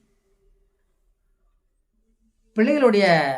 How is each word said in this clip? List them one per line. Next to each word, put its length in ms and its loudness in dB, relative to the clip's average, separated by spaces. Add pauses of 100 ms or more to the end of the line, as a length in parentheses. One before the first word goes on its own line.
(2500)
பிள்ளைகளுடைய 480 0 (320)